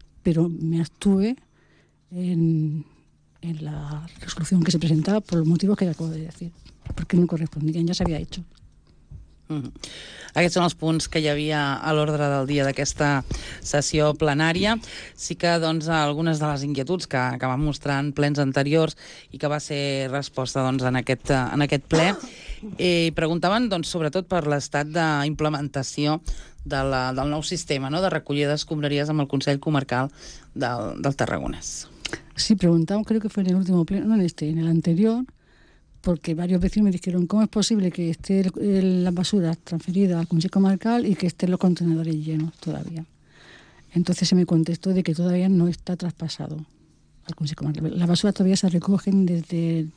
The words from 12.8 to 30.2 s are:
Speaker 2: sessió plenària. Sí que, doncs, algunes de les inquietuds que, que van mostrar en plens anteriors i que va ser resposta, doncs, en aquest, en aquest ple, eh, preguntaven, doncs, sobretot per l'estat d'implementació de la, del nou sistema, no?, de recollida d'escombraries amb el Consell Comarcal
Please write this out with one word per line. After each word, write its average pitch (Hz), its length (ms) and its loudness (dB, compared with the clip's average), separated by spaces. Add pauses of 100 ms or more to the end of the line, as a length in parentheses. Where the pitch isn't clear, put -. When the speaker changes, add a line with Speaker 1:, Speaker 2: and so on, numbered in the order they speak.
Speaker 2:
sessió 151 480 2
plenària. 160 640 2 (420)
Sí - 240 -10
que, 170 180 4
doncs, 160 300 0
algunes 156 500 2
de 151 120 0
les 139 160 -2
inquietuds 147 420 -4
que, - 80 -2 (240)
que 131 80 -2
van 131 160 0
mostrar 143 400 -2
en 147 80 -2
plens 147 260 0
anteriors 143 560 2 (380)
i 135 80 -16
que 151 80 -2
va 147 100 -2
ser 139 540 -4
resposta, 135 480 -4
doncs, 131 240 0
en 127 160 0
aquest, - 320 0
en 135 320 2
aquest 139 240 -2
ple, 165 240 4 (640)
eh, 170 400 2
preguntaven, 175 560 0
doncs, 170 160 -4
sobretot 170 400 -2
per 175 180 0
l'estat 147 460 -2
d'implementació 151 1300 -2 (480)
de 139 160 -2
la, 131 320 0
del 139 160 -2
nou 151 80 -4
sistema, 147 480 -4
no?, 165 160 0
de 185 80 0
recollida 147 400 0
d'escombraries 147 560 -2
amb 151 160 0
el 135 80 -8
Consell 139 320 0
Comarcal 135 480 0 (420)